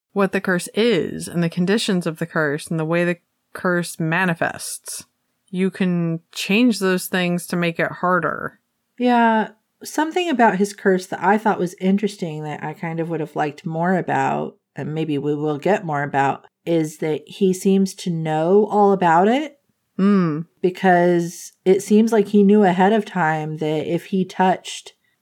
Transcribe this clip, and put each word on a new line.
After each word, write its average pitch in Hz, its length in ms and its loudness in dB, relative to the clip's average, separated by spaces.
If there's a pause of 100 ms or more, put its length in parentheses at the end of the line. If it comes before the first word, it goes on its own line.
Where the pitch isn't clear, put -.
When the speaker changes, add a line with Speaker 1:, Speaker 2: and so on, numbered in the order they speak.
(120)
Speaker 1:
what 196 220 0
the 196 60 0
curse 185 360 -2
is 208 520 0
and 170 140 -4
the 170 80 0
conditions 180 560 0
of 160 140 -6
the 165 80 -4
curse 151 400 -2
and 165 120 -4
the 160 60 -2
way 170 180 0
the 175 140 -2 (340)
curse 175 480 -2
manifests. - 1040 -4 (440)
You 185 220 -2
can 170 480 -2 (120)
change 220 480 0
those 185 280 0
things 175 400 -2
to - 80 -6
make 170 240 -2
it 151 120 -2
harder. - 680 -4 (400)
Speaker 2:
Yeah, 233 500 2 (340)
something 330 460 -2
about 226 280 2
his 202 160 0
curse 185 340 0
that - 160 -10
I 196 160 4
thought 208 200 0
was 175 160 -4
interesting 185 680 -2
that 151 200 -10
I 151 100 -8
kind 165 260 -8
of 165 100 -4
would 165 100 -4
have 147 160 -8
liked 151 300 -6
more 170 320 0
about, 143 600 -2 (180)
and 143 180 -8
maybe 156 240 -4
we 143 180 -2
will 151 220 -4
get 175 280 0
more 143 180 -4
about, 139 420 -2 (200)
is 160 340 -2
that 156 280 -4
he 190 260 0
seems 190 420 0
to - 160 -10
know 160 560 2
all 202 240 4
about 180 360 4
it. 277 320 -2 (400)
Speaker 1:
Mm. 180 460 2 (160)
Speaker 2:
Because 175 920 2 (120)
it 190 180 4
seems 220 280 4
like 208 180 2
he 208 140 6
knew 208 200 6
ahead 185 300 4
of 208 120 0
time 156 520 -4
that 156 340 -2
if 170 140 -2
he 185 200 -2
touched - 680 -2 (280)